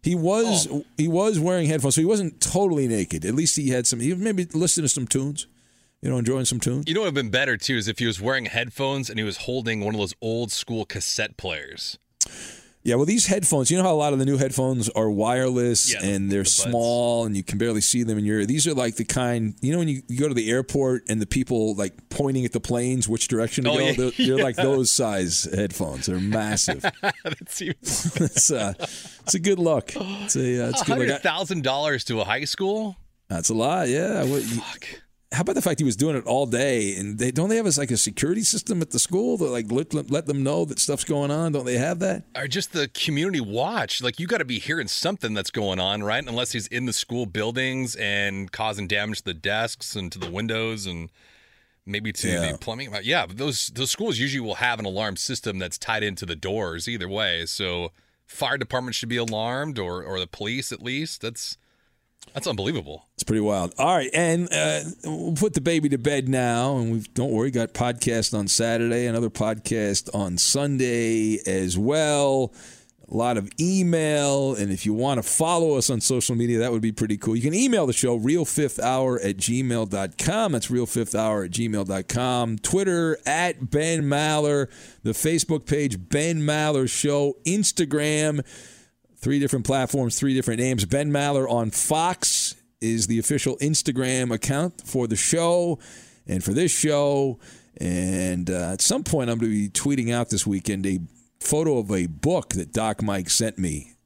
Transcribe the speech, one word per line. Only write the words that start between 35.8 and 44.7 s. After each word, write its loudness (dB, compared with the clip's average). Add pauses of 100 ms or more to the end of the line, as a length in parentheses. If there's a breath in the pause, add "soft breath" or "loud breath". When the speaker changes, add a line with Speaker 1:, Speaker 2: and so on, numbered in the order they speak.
Speaker 1:
was 2
doing 0
it -2
all 2
day? 0
And -6
they, 0
don't 0
they 2
have 0
a, 4
like, 0
a 2
security 0
system 0
at -4
the 0
school 0
that, 0
like, -2
let, 0
let, -4
let 0
them 0
know 2
that -6
stuff's 0
going 0
on? 0
Don't -2
they 0
have 0
that? -2 (120)
Speaker 2:
Or -4
just -4
the 0
community 0
watch. -2
Like, -4
you -4
gotta 0
be -4
hearing -4